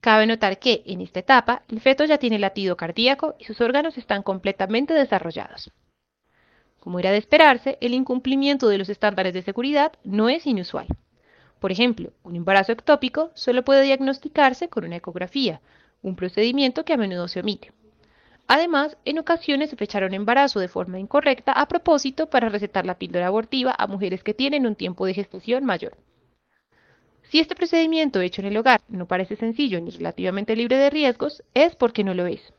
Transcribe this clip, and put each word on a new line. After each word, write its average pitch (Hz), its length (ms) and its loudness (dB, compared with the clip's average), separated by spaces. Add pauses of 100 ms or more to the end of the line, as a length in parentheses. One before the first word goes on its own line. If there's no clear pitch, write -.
Cabe 220 260 6
notar 220 320 0
que, 220 280 0
en 180 140 -10
esta 185 200 -10
etapa, 247 480 2
el 220 120 -8
feto 269 240 2
ya 302 140 2
tiene 220 220 0
latido 196 360 -2
cardíaco 247 640 -2
y - 60 -20
sus 220 160 -10
órganos 277 360 0
están 202 280 -4
completamente 196 680 -2
desarrollados. - 800 -2 (1080)
Como 180 180 -10
era 190 140 0
de 208 60 4
esperarse, 277 640 6
el 240 140 -2
incumplimiento 262 760 0
de 202 80 2
los 190 120 -4
estándares 196 440 -2
de 180 100 -6
seguridad 277 500 0 (100)
no 208 260 0
es 311 180 -2
inusual. 202 420 -4 (720)
Por 190 100 -2
ejemplo, 220 420 -2 (120)
un 175 100 -12
embarazo 190 380 2
ectópico 285 600 0
solo 254 300 -2
puede 269 180 6
diagnosticarse 269 840 0
con 196 160 -6
una 170 120 -10
ecografía, 180 640 -6 (420)
un 190 140 -8
procedimiento 254 680 -2
que 339 80 -2
a 294 40 2
menudo 180 320 -4
se - 120 -8
omite. 196 320 -8 (760)
Además, 302 560 2
en 311 160 -4
ocasiones 302 500 -2
se 254 60 -14
fechará 202 300 -4
un 185 80 -4
embarazo 233 440 2
de 185 80 -2
forma 180 320 -8
incorrecta 269 540 0
a - 160 2
propósito 311 600 0
para 233 200 2
recetar 202 360 -4
la 180 140 -6
píldora 175 300 -4
abortiva 240 500 -2
a 202 80 -2
mujeres 190 380 -6
que 208 100 -4
tienen 269 320 0
un 214 80 -2
tiempo 180 320 -6
de 185 80 -2
gestación 214 500 -6
mayor. 196 320 -4 (1300)
Si - 160 2
este 320 160 0
procedimiento 320 680 0
hecho 180 220 -4
en 196 60 -6
el 208 80 -4
hogar 226 320 4
no 180 180 -10
parece 185 300 -4
sencillo 196 440 -2
ni 170 120 -12
relativamente 185 640 -4
libre 240 200 0
de 277 140 4
riesgos, 285 540 -2 (100)
es 320 220 4
porque 226 260 0
no 196 100 -2
lo 180 140 -2
es. - 320 -8